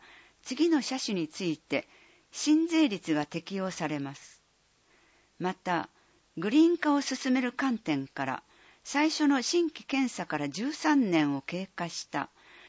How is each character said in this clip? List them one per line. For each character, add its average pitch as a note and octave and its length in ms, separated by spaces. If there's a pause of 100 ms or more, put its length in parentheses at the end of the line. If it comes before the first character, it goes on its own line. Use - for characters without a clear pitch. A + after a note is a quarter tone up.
(440)
次 C#4+ 260
の D#4 120
車 C4 160
種 A3+ 160
に E3+ 140
つ - 160
い D#3+ 140
て - 300 (440)
新 D#4 360
税 D#4+ 220
率 F3+ 240
が D3+ 120
適 E3+ 320
用 F#3+ 120
さ F3 180
れ D3+ 120
ま C#3 160
す。 - 260 (960)
ま F3+ 160
た、 F3+ 360 (480)
グ F3 120
リ C4+ 100
ー E4 140
ン E4 40
化 D4+ 160
を C#4+ 80
進 C4 320
め C4 80
る B3 100
観 C4 260
点 C#3 300
か - 180
ら、 C3 180 (400)
最 D4+ 260
初 D4+ 180
の C#4 140
新 E4 280
規 - 140
検 C4+ 280
査 F3+ 140
か D3+ 120
ら C#3+ 120
十 G3+ 220
三 C#4+ 400
年 D3 240
を C#3 60
経 F3+ 340
過 E3+ 140
し - 200
た - 200 (400)